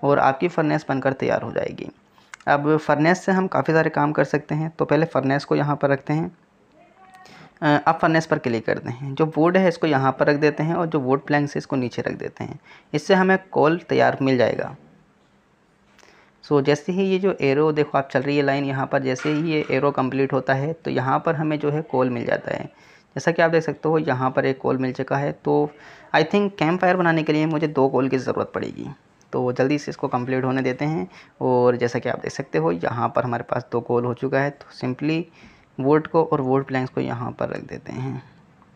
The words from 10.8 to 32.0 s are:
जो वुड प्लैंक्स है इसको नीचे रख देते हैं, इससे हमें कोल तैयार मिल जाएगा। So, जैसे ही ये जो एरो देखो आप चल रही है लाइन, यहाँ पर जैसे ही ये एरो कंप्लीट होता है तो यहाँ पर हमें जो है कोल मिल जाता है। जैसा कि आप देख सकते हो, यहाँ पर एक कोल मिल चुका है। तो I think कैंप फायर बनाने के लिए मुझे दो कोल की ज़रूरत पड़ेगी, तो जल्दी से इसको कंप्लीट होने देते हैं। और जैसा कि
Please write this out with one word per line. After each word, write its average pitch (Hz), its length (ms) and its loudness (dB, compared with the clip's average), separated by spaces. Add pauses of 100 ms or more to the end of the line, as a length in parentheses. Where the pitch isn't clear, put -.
जो 160 140 0
वुड 131 260 0
प्लैंक्स 147 280 0
है - 40 -4
इसको 135 180 -6
नीचे 123 260 -4
रख - 120 -4
देते - 300 -10
हैं, - 140 -12 (360)
इससे 151 200 2
हमें 190 240 4 (140)
कोल 151 260 2 (100)
तैयार 127 340 2
मिल 131 160 2
जाएगा। 113 380 0 (1700)
So, 147 180 4
जैसे 143 300 2
ही 185 100 0
ये 190 160 2
जो 185 220 0
एरो 143 320 2
देखो 147 260 0
आप 139 140 -2
चल 131 100 2
रही 143 140 0
है 147 60 4
लाइन, 139 220 0
यहाँ 135 220 -4
पर 139 160 -2
जैसे 131 300 -2
ही 160 200 0
ये 151 180 0
एरो 139 200 2
कंप्लीट 135 420 0
होता 135 220 0
है 139 180 -2
तो 160 180 -8
यहाँ 131 360 0
पर 165 80 0
हमें 151 240 -2
जो 147 120 -2
है 151 120 -2
कोल 127 280 0
मिल 117 140 -4
जाता - 300 -2
है। - 100 -8 (520)
जैसा 170 160 0
कि 175 100 0
आप 165 80 4
देख 165 120 2
सकते 156 260 -4
हो, 160 100 2
यहाँ 131 320 0
पर 135 160 0
एक 135 140 0
कोल 131 180 0
मिल 131 140 -2
चुका 135 240 -4
है। 143 180 -2
तो 147 360 0 (440)
I 151 100 6
think 202 340 2
कैंप 170 220 0
फायर 185 160 4
बनाने 165 260 2
के 156 100 -2
लिए 156 140 2
मुझे 156 200 0
दो 139 220 2
कोल 131 200 0
की 131 100 0
ज़रूरत 113 360 -4
पड़ेगी, 58 320 -6 (460)
तो 127 200 -2
जल्दी 135 260 2
से 143 120 -8
इसको - 180 -8
कंप्लीट 131 360 -2
होने 131 180 0
देते 131 220 -2
हैं। 165 240 -4 (320)
और 123 360 4
जैसा 120 220 -2
कि 120 100 -4